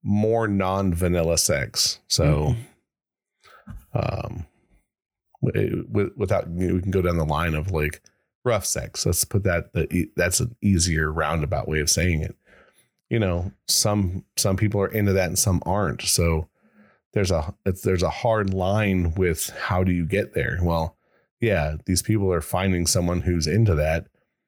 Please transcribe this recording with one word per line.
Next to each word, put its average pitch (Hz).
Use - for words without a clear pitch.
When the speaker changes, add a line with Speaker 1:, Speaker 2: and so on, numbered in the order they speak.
Speaker 1:
more 110
non-vanilla 92
sex. -
So, 76
Speaker 2:
Mm-hmm. -
Speaker 1:
um, 82
w-, 92
w-, 104
without, 95
we 90
can 95
go 95
down 87
the 80
line 78
of, 78
like, 78
rough 113
sex. -
Let's -
put 98
that, 87
the 80
e-, 90
that's 87
an 120
easier 85
roundabout 76
way 76
of 73
saying 82
it. -
You 120
know, 90
some, 98
some 98
people 101
are 95
into 104
that 92
and 87
some 92
aren't. 87
So 82
there's 98
a, 82
it's, 92
there's 92
a 87
hard 107
line 95
with 90
how -
do 95
you 87
get 95
there? -
Well, 82
yeah, 80
these 92
people 101
are 85
finding 90
someone 87
who's 87
into 98
that. 78